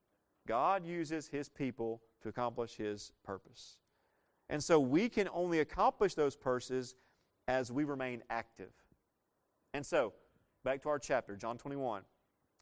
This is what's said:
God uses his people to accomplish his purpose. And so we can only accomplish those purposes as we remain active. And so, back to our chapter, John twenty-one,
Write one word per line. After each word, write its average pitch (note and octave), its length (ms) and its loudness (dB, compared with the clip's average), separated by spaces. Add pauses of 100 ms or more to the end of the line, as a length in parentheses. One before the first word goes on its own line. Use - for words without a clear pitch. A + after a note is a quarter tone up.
(480)
God E3+ 380 2
uses D#3+ 420 -4
his C#3+ 220 -6
people A2+ 520 -4 (200)
to A2+ 80 -8
accomplish A#2+ 460 -2
his G#2 360 -4 (120)
purpose. - 560 -14 (680)
And D3 140 -4
so D#3+ 160 8
we D3+ 300 4
can G3 240 0
only E3+ 260 0
accomplish G3 540 2
those D3 220 2
purposes B2+ 600 -2 (520)
as B2+ 240 0
we C#3+ 120 0
remain C3 460 -4
active. A2 420 -8 (1040)
And C#3+ 120 -4
so, B2+ 280 4 (500)
back C3+ 200 0
to D3+ 60 -2
our D3 100 2
chapter, A#2 360 0
John A#2 220 -4
twenty-one, C3 460 -4 (580)